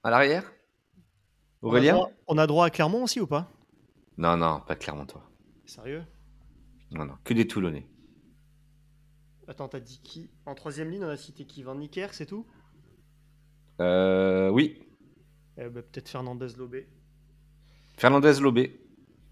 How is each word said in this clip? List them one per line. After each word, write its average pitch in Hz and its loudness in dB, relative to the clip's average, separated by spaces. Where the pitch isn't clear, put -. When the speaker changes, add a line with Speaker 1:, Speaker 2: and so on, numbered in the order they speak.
Speaker 1:
à 117 -2
l'arrière. 143 2
Speaker 2:
On 117 -6
a - -2
Speaker 1:
Aurélien. 131 6
Speaker 2:
droit, 185 2
on 156 0
a 156 4
droit 160 4
à 165 -2
Clermont 156 0
aussi - -4
ou 185 -2
pas ? 147 -4
Speaker 1:
Non, 85 2
non, 80 0
pas - -10
Clermont, 73 -10
toi. - -20
Speaker 2:
Sérieux ? 139 -16
Speaker 1:
Non, 78 -10
non, 69 -14
que 120 -2
des 113 2
Toulonnais. 85 -4
Speaker 2:
Attends, 139 -14
t'as 135 -14
dit 117 -20
qui ? - -20
En 139 -14
troisième 156 -12
ligne, 196 -10
on 165 -8
a 147 -8
cité 143 -20
qui ? 139 -20
Van 131 -12
Niekerk, 151 -10
c'est 156 -12
tout ? 214 -14
Speaker 1:
Euh, 95 2
oui. 123 0
Speaker 2:
Eh 120 -14
ben, 120 -16
peut-être - -16
Fernandez 127 -10
Lobé. 127 -16
Speaker 1:
Fernandez 139 6
Lobé. 131 2